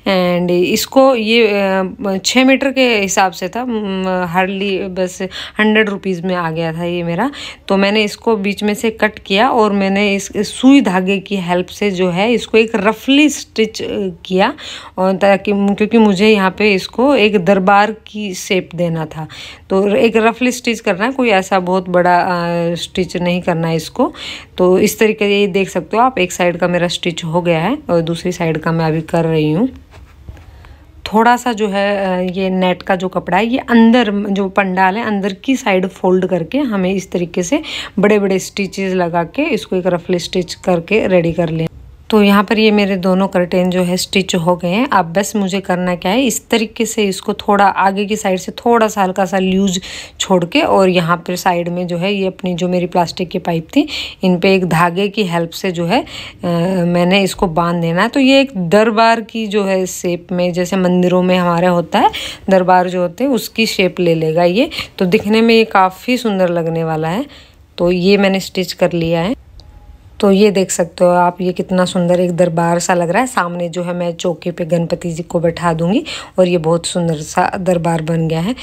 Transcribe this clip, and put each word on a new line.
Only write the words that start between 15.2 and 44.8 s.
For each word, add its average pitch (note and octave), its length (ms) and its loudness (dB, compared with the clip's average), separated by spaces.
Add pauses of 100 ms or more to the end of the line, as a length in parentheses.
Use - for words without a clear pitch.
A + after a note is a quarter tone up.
क्योंकि G3+ 460 0
मुझे G#3 300 4
यहाँ G3 300 2
पे G#3 160 2
इसको A#3+ 400 0
एक G#3 300 2
दरबार G3+ 480 4
की G#3 420 -10
शेप F#3 400 -4
देना E3 320 -4
था, D#3 220 -12 (420)
तो F#3+ 180 2
एक G#3+ 280 2
रफली A3+ 360 2
स्टिच A3+ 280 -4
करना G3 240 -2
है, C4 80 -2
कोई C4 160 0
ऐसा F#3+ 320 2
बहुत F3+ 280 -2
बड़ा, F3+ 320 4
अ, E3+ 540 -2
स्टिच F3 420 -6
नहीं F3 260 -2
करना E3 260 -2
है E3 80 0
इसको। B3 360 -2 (460)
तो F#3 200 4
इस G#3+ 200 0
तरीके G#3+ 260 2
से G3+ 160 2
ये G3+ 60 4
देख F#3 220 0
सकते - 280 -6
हो A3+ 60 4
आप, B3+ 160 0
एक F3+ 140 -2
साइड F3 240 0
का F3 120 -2
मेरा F3 200 0
स्टिच E3+ 360 -6
हो E3+ 180 -2
गया E3+ 160 0
है G#3 200 -2 (120)
और E3+ 100 2
दूसरी E3+ 320 -4
साइड D#3+ 260 -2
का E3 140 -2
मैं E3 120 0
अभी D#3+ 160 0
कर E3 240 -2
रही D#3 280 0
हूँ। G#3 160 0 (1400)
थोड़ा A3+ 240 4
सा A#3+ 160 -4
जो G#3+ 160 -2
है, G3 500 0 (100)
अ, F3+ 40 -6
ये F#3+ 180 -2
नेट F#3 320 0
का G3 140 0
जो F#3 120 -4
कपड़ा F3+ 280 -2
है G#3 100 2
ये A#3+ 120 -2
अंदर A#3 520 4 (200)
जो G3 180 -2
पंडाल F#3+ 480 2
है A#3 80 -4
अंदर G3+ 280 -2
की B3+ 240 -2
साइड F#3+ 300 0
फोल्ड F#3 400 0
करके F3+ 320 -2
हमें G3+ 360 -2
इस F#3 160 -6
तरीके F3 320 -4
से D4 200 -2 (360)
बड़े-बड़े G3+ 400 2
स्टिचेस F#3+ 560 -6
लगा F3 300 0
के E3+ 180 -4
इसको C4+ 340 -2
एक F3+ 100 -2
रफली F3 320 0
स्टिच F3 360 -4
करके F3+ 520 0
रेडी E3+ 260 2
कर E3+ 160 -2
लें। D#3+ 180 -2 (440)
तो G#3+ 120 6
यहाँ G3+ 220 4
पर G#3+ 140 0
ये A3 120 4
मेरे G3+ 260 2
दोनों F#3+ 320 0
कर्टेन F3+ 420 0
जो F#3 120 0
है F3+ 140 0
स्टिच F#3+ 380 -2
हो F3+ 220 2
गए F3 120 -6
हैं। A3+ 200 0